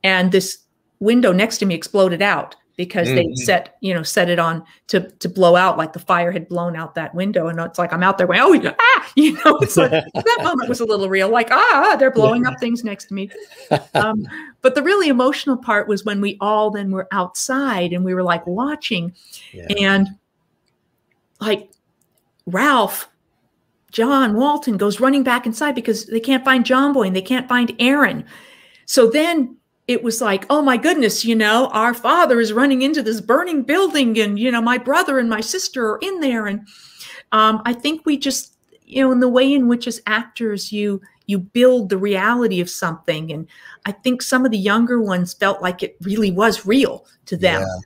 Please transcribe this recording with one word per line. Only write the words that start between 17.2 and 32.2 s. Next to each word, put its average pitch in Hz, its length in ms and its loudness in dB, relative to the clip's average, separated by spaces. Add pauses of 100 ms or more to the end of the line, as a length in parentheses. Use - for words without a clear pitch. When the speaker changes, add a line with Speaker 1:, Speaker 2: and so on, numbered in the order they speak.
Speaker 1:
and 180 120 -4
we 185 80 -2
were, 185 100 -2
like, 175 220 -2
watching. 202 680 -6 (420)
Speaker 2:
Yeah. 170 120 -18 (140)
Speaker 1:
And, 196 280 2 (1300)
like, 208 300 -4 (760)
Ralph, 214 640 0 (840)
John 247 440 2
Walton 277 420 0
goes 202 220 -2
running 269 240 2
back 240 220 0
inside 262 300 -2
because 226 300 -4
they 226 140 -4
can't 254 260 0
find 262 200 2
John 269 280 2
Boy 262 140 2
and 185 80 -2
they 190 60 0
can't 254 280 -4
find 247 300 0
Aaron. 254 460 0 (600)
So 233 240 4
then 311 480 0 (300)
it 233 160 -2
was 226 180 -4
like, 196 280 -2
"Oh 294 120 2
my 269 160 2
goodness, 294 460 0
you 233 120 0
know, 220 320 2
our 226 260 0
father 254 460 2